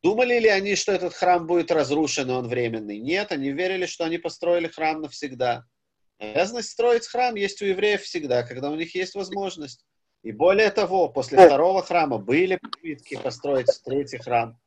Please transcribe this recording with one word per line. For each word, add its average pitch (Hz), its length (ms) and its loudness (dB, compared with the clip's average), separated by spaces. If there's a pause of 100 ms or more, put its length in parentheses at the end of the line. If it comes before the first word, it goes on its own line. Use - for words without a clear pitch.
Думали 240 380 2
ли 220 80 4
они, 202 260 2
что - 180 -2
этот 180 220 0
храм 180 320 2
будет 170 240 2
разрушен, 147 580 0
и 127 40 -2
он 127 160 -4
временный? 113 500 -4
Нет, 175 320 -4
они 139 220 -4
верили, 185 340 -2
что - 180 -6
они 165 140 -4
построили 170 480 -2
храм 160 340 -4
навсегда. 127 640 -4 (540)
Обязанность 185 520 -4
строить 233 360 0
храм 247 280 -2
есть 202 280 -6
у 202 40 -4
евреев 202 360 0
всегда, 131 400 -4
когда 127 280 -8
у 151 40 -6
них 165 200 -8
есть 185 200 -6
возможность. 185 720 -10 (380)
И 113 100 -10
более 196 380 4
того, 185 380 0
после 143 380 0
второго 170 360 6
храма 156 360 0
были 147 380 0
попытки - 600 -12
построить 131 520 -2 (160)
третий 135 340 -6
храм. 117 480 -2